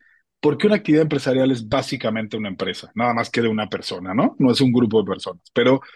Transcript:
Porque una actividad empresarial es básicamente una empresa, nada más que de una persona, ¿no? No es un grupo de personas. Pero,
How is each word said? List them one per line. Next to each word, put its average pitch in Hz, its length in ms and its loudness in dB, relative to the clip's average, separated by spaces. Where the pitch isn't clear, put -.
Porque 147 260 2
una 208 100 4
actividad 156 260 2
empresarial 135 480 0
es 113 180 -4
básicamente 113 680 -4
una 107 120 -6
empresa, 92 460 -8
nada 117 200 0
más 117 160 -4
que 120 120 0
de 117 60 0
una 107 200 -2
persona, 92 460 -8
¿no? 165 240 0
No 127 140 4
es 113 80 0
un 131 120 4
grupo 110 300 4
de 95 80 -6
personas. 90 320 -8
Pero, 127 260 4